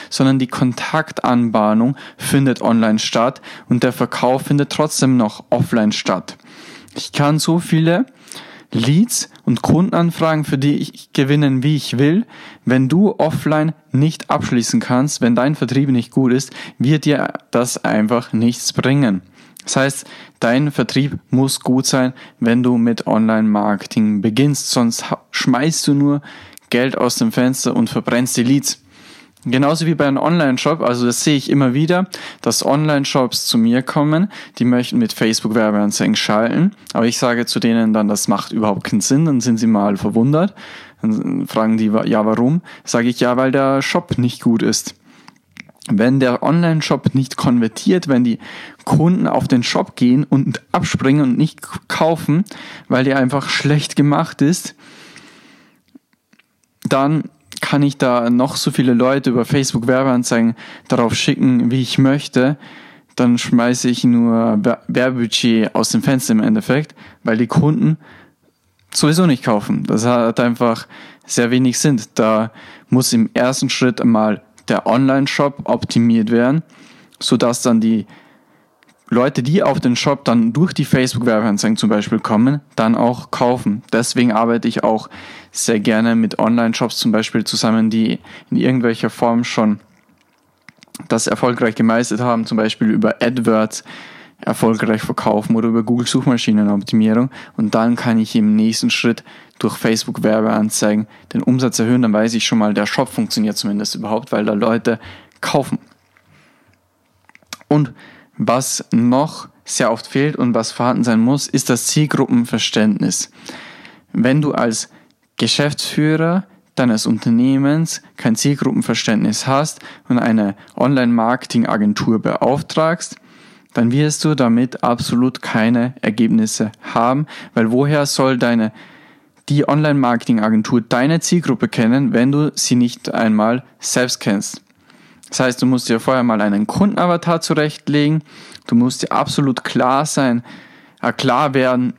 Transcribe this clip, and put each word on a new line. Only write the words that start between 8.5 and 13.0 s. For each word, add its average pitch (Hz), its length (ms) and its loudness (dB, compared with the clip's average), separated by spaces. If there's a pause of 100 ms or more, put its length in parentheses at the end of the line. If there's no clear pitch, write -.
Leads 156 580 0 (160)
und 117 160 0
Kundenanfragen 165 800 0
für 143 140 -2
die 143 180 0
ich - 380 -10
gewinnen, 139 500 2
wie 151 140 2
ich - 200 -6
will. 160 280 2 (400)
Wenn 127 240 2
du 185 300 4